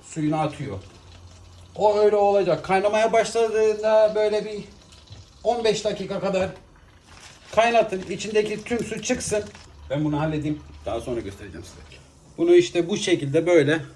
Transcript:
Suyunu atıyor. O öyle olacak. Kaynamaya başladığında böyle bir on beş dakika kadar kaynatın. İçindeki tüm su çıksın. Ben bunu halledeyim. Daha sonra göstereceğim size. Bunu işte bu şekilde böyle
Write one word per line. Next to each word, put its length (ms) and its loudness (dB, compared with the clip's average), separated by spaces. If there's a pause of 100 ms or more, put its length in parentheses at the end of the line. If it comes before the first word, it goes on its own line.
Suyunu 380 -2
atıyor. 380 -6 (960)
O 220 4
öyle 180 4
olacak. 480 2
Kaynamaya 480 2
başladığında 1000 2
böyle 300 0
bir 200 -10 (800)
on 200 0
beş 200 0
dakika 360 -6
kadar 300 -2 (1040)
kaynatın. 560 2
İçindeki 540 -4
tüm 200 -4
su 180 -10
çıksın. 420 -4 (460)
Ben 140 -2
bunu 160 -2
halledeyim. 400 -4 (260)
Daha 140 -6
sonra 200 -6
göstereceğim 440 -14
size. 360 -20 (380)
Bunu 160 4
işte 340 4
bu 80 -2
şekilde 500 -2
böyle 340 4 (160)